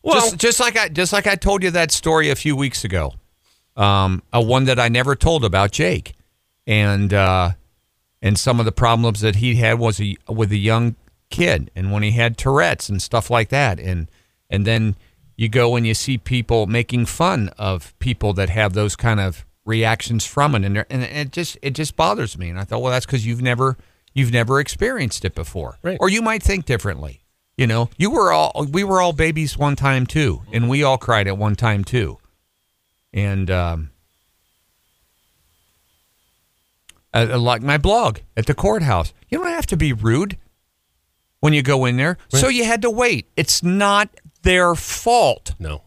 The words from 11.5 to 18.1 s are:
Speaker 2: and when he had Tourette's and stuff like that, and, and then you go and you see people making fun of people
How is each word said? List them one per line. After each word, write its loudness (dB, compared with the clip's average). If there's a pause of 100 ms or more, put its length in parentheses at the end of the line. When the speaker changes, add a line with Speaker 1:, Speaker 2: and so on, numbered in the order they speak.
Speaker 2:
and -4
when 0
he 0
had 0
Tourette's 0
and -4
stuff -2
like 0
that, 0
and, -4 (400)
and 0
then 0 (420)
you 0
go 2
and 0
you 0
see -2
people 0
making 0
fun 0 (100)
of -6
people -2